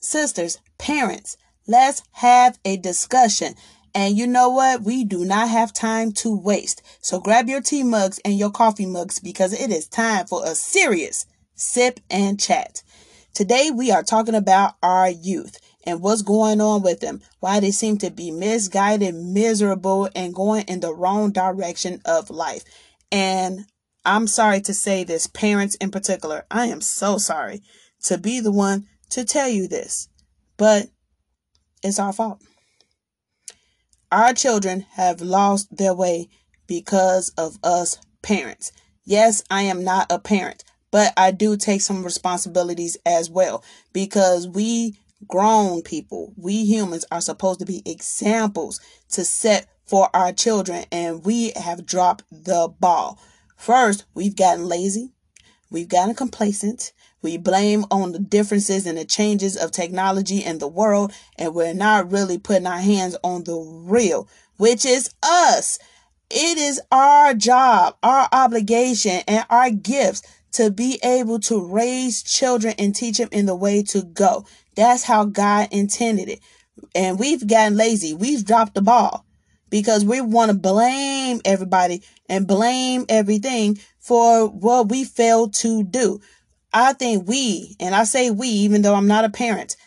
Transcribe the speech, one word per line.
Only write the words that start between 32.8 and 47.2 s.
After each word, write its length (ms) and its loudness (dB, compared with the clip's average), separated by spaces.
Our 220 4
children 580 -2
have 280 -2
lost 560 0
their 180 0
way 360 -2
because 680 0
of 260 -6
us 340 -2
parents. 500 -4
Yes, 460 2
I 140 -2
am 200 -4
not 260 0
a 100 -2
parent, 440 -4
but 280 2
I 140 6
do 260 0
take 240 -2
some 220 -4
responsibilities 1000 -4
as 240 0
well 340 -2
because 560 2
we 500 -4
grown 540 2
people, 560 -12
we 280 -4
humans 460 0
are 80 -6
supposed 400 -4